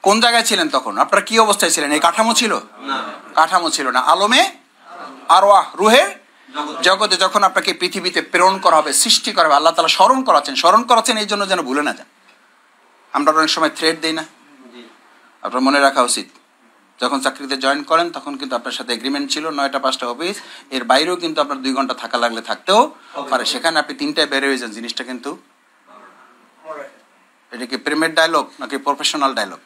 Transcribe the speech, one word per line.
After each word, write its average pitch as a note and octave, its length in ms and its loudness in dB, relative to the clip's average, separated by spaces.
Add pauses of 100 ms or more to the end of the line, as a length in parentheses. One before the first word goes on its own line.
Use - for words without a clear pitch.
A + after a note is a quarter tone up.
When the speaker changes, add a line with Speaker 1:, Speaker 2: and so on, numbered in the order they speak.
Speaker 1:
কোন G3+ 180 4
জায়গায় A#3 220 4
ছিলেন F3+ 260 0
তখন? - 300 -4
আপনারা F#3+ 260 2
কি A3+ 140 0
অবস্থায় G3+ 320 2
ছিলেন? D#3 220 -2
এই D3+ 80 0
কাঠামো A3 340 2
ছিল? G#3+ 260 0 (180)
Speaker 2:
না। C3+ 240 -8 (320)
Speaker 1:
কাঠামো E3+ 360 2
ছিল C3+ 200 -2
না। B2+ 100 2
আলমে G#3 500 2 (800)
আরওয়াহ, F#3+ 480 6
রুহের A#3+ 460 4 (320)
Speaker 2:
জগতে। D3 280 -8
Speaker 1:
জগতে F#3+ 340 2
যখন F#3+ 260 0
আপনাকে F#3 300 0
পৃথিবীতে F3 500 -4
প্রেরণ F#3+ 360 2
করা F3 180 4
হবে, D3+ 160 2
সৃষ্টি - 400 2
করা E3+ 140 2
হবে, D3 80 4
আল্লাহ D#3+ 200 4
তাআলা E3 140 0
স্মরণ C4 360 2
করাচ্ছেন। C#3+ 300 2
স্মরণ F#3+ 280 4
করাচ্ছেন A#3 340 2
এই G#3+ 100 -4
জন্য G3+ 220 -4
যেন F3+ 140 -2
ভুলে C3+ 200 -4
না C3+ 100 -4
যান। - 140 -14 (1040)
আমরা D3 200 2
অনেক D#3 180 2
সময় D#3+ 200 0
thread D#3+ 300 -2
দেই D#3+ 120 -4
না? D#3+ 100 -6
Speaker 2:
জি। A#2+ 680 -20 (540)
Speaker 1:
আপনার A#2+ 200 -4
মনে C#3 180 2
রাখা C3+ 220 4
উচিত। A#2+ 240 -2 (760)
যখন B2+ 180 -2
চাকরিতে C3+ 360 -6
join C3+ 260 -2
করেন, E3 280 0
তখন C#3+ 260 -12
কিন্তু C3 200 -8
আপনার B2 160 -6
সাথে B2 200 -8
agreement C3+ 380 -6
ছিল D3+ 200 -4
নয়টা C#3 280 -4
পাঁচটা C3 280 -4
office, D#3+ 340 -8 (300)
এর C3 140 -4
বাইরেও D#3 320 2
কিন্তু D#3+ 240 -4
আপনার C#3 220 -2
দুই C3 120 -2
ঘন্টা C3 200 -2
থাকা A#2+ 240 -6
লাগলে A#2 240 -2
থাকতেও A3 480 2 (220)
Speaker 3:
হবে। C#3 180 -10
Speaker 1:
পারে। B2+ 140 0
সেখানে D#3+ 340 -2
আপনি C#3+ 160 -4
তিনটায় D3 320 -2
বের C#3 180 -2
হয়ে C#3 140 0
যান, A#2+ 120 -8
জিনিসটা A#2 340 -10
কিন্তু B2 340 -12 (2000)
এটা B2 160 -10
কি B2 100 -8
প্রেমের D#3 380 -2
dialogue D#3+ 360 0 (100)
নাকি C3+ 160 -8
professional C#3+ 580 -2
dialogue? F#2 320 -6